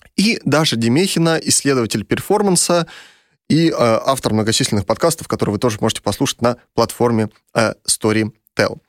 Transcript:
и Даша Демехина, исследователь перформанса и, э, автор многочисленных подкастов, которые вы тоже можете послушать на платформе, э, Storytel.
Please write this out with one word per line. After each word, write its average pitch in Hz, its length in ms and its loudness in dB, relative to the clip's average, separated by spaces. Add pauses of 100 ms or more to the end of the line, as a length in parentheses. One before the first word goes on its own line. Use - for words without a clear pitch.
(140)
и 208 300 0
Даша 143 320 2
Демехина, 160 680 2
исследователь 127 640 0
перформанса 175 840 0 (680)
и, 160 160 4
э, - 80 0
автор 120 560 0
многочисленных 107 540 0
подкастов, - 420 -2
которые - 240 -2
вы 104 60 -4
тоже 110 220 -2
можете 110 200 -2
послушать - 400 -4
на 120 160 0 (180)
платформе, 113 540 0 (260)
э, 110 200 0 (120)
Storytel. - 1040 -2